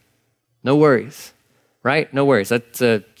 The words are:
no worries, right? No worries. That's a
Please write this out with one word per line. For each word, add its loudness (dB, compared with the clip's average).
no 0
worries, 0
right? -4
No 0
worries. 2
That's -4
a 0